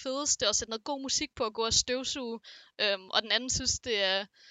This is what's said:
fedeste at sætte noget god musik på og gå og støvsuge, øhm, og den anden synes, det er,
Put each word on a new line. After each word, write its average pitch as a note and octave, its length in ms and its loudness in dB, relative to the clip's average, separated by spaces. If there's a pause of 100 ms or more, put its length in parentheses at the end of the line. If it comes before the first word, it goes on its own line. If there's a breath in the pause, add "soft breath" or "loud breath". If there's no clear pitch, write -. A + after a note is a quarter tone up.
fedeste C4+ 440 0
at G#3+ 80 4
sætte A#3 140 0
noget A3+ 140 -6
god C#4 180 -4
musik C4+ 340 -2
på C4 80 -2
og G#3+ 100 -2
gå A3+ 120 0
og A3+ 80 2
støvsuge, B3 640 -2 (420 loud breath)
øhm, G3 280 0
og G#3+ 120 2
den G#3+ 100 -4
anden B3 180 0
synes, B3+ 300 0
det G#3 240 0
er, F#3+ 220 2 (240 soft breath)